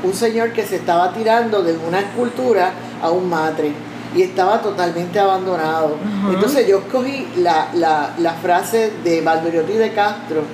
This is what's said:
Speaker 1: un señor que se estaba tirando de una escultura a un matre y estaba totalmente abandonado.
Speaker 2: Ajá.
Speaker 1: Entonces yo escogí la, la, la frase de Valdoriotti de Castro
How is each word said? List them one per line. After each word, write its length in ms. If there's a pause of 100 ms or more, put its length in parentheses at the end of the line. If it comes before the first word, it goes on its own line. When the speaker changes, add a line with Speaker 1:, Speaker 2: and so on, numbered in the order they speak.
Speaker 1:
un 100
señor 400
que 100
se 120
estaba 360
tirando 520
de 120 (120)
una 140
escultura 680 (300)
a 80
un 180
matre 440 (440)
y 60
estaba 400
totalmente 580
abandonado. 760
Speaker 2:
Ajá. 400
Speaker 1:
Entonces 320
yo 100
escogí 480 (120)
la, 360
la, 460
la 140
frase 580 (120)
de 180
Valdoriotti 520
de 200
Castro 480 (120)